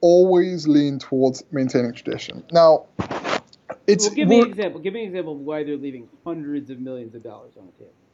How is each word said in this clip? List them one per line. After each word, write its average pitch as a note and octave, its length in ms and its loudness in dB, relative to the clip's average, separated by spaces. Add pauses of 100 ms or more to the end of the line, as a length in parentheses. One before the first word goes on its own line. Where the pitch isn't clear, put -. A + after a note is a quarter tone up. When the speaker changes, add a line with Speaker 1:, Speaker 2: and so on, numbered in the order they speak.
Speaker 1:
always F3 680 4
lean C#3+ 320 2
towards C3 520 -2
maintaining B2+ 420 -2
tradition. - 580 -12
Now, E3 360 6 (1000)
it's G#3 200 2
Speaker 2:
Well, G#3 80 -6
give D4 120 0
me G#3 80 6
an A#3 60 8
Speaker 1:
we're A#3 80 2
Speaker 2:
example. F#3+ 320 -8
Give F#3+ 120 -8
me A3+ 100 -8
an G#3+ 40 -10
example F3 260 -8
of C#3+ 60 -12
why D3+ 240 -6
they're D3 140 -8
leaving B2+ 320 -12 (160)
hundreds D3 440 -8
of C3 100 -14
millions B2 360 -12
of A2+ 80 -20
dollars A2+ 340 -20
on G2+ 80 -20
the F2 60 -20
table. - 220 -20 (200)